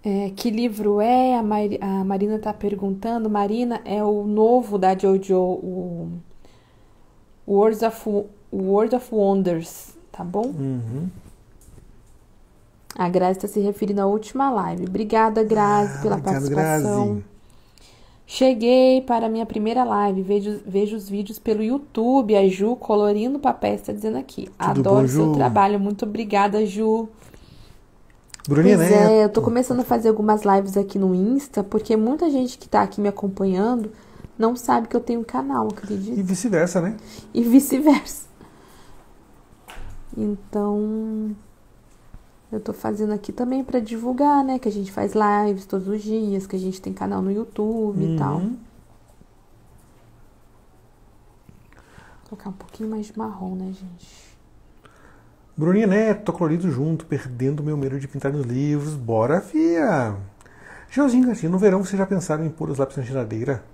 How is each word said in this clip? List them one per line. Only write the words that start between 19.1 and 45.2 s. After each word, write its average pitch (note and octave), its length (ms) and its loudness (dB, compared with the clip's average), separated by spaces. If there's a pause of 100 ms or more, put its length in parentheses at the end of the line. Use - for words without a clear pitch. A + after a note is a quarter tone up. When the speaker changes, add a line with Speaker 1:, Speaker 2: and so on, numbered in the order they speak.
Speaker 1:
a - 20 0
minha A3+ 180 -2
primeira A3+ 380 0
live. G#3 380 0
Vejo, G3+ 440 -2
vejo G#3 300 0
os G3 120 -10
vídeos G3+ 300 -6
pelo G#3+ 240 -2
YouTube. A#3+ 760 2
A G3 120 6
Ju G3+ 280 0
Colorindo G#3 640 0
Papéis G#3 440 -2
tá G#3+ 100 -8
dizendo A3 260 -4
aqui. G3+ 280 -12
Speaker 2:
Tudo - 340 -2
Speaker 1:
Adoro C3+ 220 6
Speaker 2:
bom, C3 60 4
Speaker 1:
seu D3+ 180 2
Speaker 2:
Ju? D#3 80 2
Speaker 1:
trabalho. G3 460 4
Muito G3+ 240 -2
obrigada, G#3 640 0
Ju. A3 420 0 (1400)
Speaker 2:
Bruninha E3 300 6
Speaker 1:
Pois E3+ 140 4
Speaker 2:
Neto. G#3 200 8
Speaker 1:
é, A3 140 8
eu G#3 40 4
tô A3+ 120 2
começando B3 400 0
a A#3+ 40 -2
fazer A#3 240 2
algumas G#3+ 340 2
lives G3 340 2
aqui G3 220 -2
no F#3+ 160 4
Insta, G#3 480 0
porque G#3+ 340 0
muita D4 340 2
gente B3+ 280 -2
que - 100 -20
tá G#3 140 4
aqui G3 180 -2
me G3+ 80 2
acompanhando G3+ 840 -2 (460)
não A#3 180 2
sabe A#3+ 320 0
que - 80 -2
eu A#3 40 2
tenho A#3 200 -2
um A3+ 40 -6
canal, B3+ 440 -2
acredita? G3+ 500 -6
Speaker 2:
E G3 40 0
vice-versa, F3+ 580 0
né? G3 160 -4 (380)
Speaker 1:
E A#3 80 2
vice-versa. C#4 840 4 (1900)
Então, G#3+ 1200 -4 (1120)
eu A3 80 -6
tô G#3+ 140 -8
fazendo G#3+ 400 -4
aqui G#3 200 -8
também B3+ 300 -4
pra B3+ 180 -2
divulgar, B3+ 600 0
né? C4 160 -2
Que B3+ 120 -6
a - 20 -8
gente G3 180 -6
faz G3+ 220 -4
lives G#3 540 2